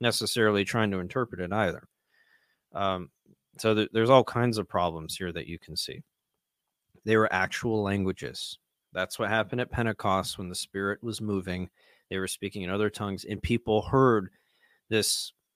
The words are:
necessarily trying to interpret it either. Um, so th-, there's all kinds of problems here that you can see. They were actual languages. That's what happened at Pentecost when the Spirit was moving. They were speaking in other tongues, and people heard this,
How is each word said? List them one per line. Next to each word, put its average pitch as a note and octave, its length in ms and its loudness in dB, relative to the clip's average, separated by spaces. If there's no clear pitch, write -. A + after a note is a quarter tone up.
necessarily G#2+ 640 2
trying A2 260 2
to G2 80 -2
interpret F#2 400 -4
it F2+ 140 -4
either. G2 340 -2
Um, F#2 360 -2
so A2 160 2
th-, G#2+ 200 2
there's A2+ 160 4
all C3 160 8
kinds A#2 320 0
of G2 100 -2
problems E2 480 -2
here F2+ 160 -6
that E2 160 -8
you E2 100 -10
can D#2 200 -14
see. - 260 -8
They A2 100 4
were A2 160 4
actual G#2+ 500 0
languages. G2 760 -4
That's - 280 -4
what A2 100 -2
happened A2 300 0
at B2 120 -4
Pentecost G2+ 640 0
when F#2+ 100 -10
the F2+ 80 -10
Spirit G2 480 -4
was A2+ 160 -8
moving. F#2 500 -4
They F#2+ 80 -6
were F#2+ 120 -4
speaking G2+ 320 -8
in F2+ 80 -6
other G#2 200 0
tongues, G2+ 360 -6
and G#2 160 -6
people A2+ 400 2
heard A#2+ 480 4
this, - 460 0